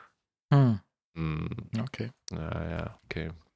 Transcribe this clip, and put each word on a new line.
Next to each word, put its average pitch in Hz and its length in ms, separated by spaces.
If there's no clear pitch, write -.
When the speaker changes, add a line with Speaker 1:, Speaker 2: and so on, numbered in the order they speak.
Speaker 1:
Hm. 123 260
Speaker 2:
Hm. 80 300
Speaker 1:
Okay. 117 300
Speaker 2:
Ja, 82 380
ja, 82 360
okay. 80 240